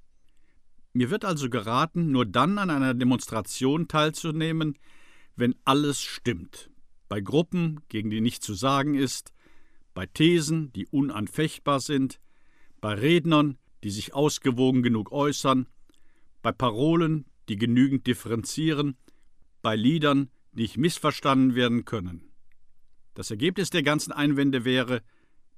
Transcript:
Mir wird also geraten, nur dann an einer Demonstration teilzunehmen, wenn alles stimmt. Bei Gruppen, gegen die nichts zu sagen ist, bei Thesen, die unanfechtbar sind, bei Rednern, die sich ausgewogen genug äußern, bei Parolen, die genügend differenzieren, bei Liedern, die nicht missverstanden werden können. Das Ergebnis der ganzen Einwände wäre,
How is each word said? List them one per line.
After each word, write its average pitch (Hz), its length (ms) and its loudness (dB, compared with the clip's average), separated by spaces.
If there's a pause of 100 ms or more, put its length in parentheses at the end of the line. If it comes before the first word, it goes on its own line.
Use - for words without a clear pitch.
(920)
Mir 123 160 2
wird 214 140 -4
also 147 260 -2
geraten, 127 640 -2
nur 123 140 2
dann 131 320 2
an 190 120 -2
einer 135 240 2
Demonstration 127 920 0
teilzunehmen, 156 920 -2 (600)
wenn 120 260 2
alles 143 380 2
stimmt. - 680 -8 (380)
Bei 104 140 -6
Gruppen, 156 680 0
gegen 107 220 -4
die 107 100 -2
nichts 120 260 -2
zu 107 80 -8
sagen 139 420 0
ist, - 380 -4 (600)
bei 92 120 -6
Thesen, 160 680 0
die - 140 -8
unanfechtbar 139 920 -2
sind, 135 400 -2 (600)
bei 107 120 -4
Rednern, 147 640 2 (260)
die 104 60 -4
sich 104 240 -8
ausgewogen 131 680 2
genug 113 280 0
äußern, 135 560 0 (760)
bei 117 100 0
Parolen, 156 720 0 (220)
die 107 100 -4
genügend 123 480 4
differenzieren, 139 920 -2 (640)
bei 110 140 0
Liedern, 139 540 2 (220)
die 113 120 -6
nicht - 140 -6
missverstanden 135 800 2
werden 120 300 0
können. 90 460 -10 (840)
Das - 180 -12
Ergebnis 160 380 -2
der 165 140 0
ganzen 151 280 0
Einwände 139 540 0
wäre, 127 360 0 (560)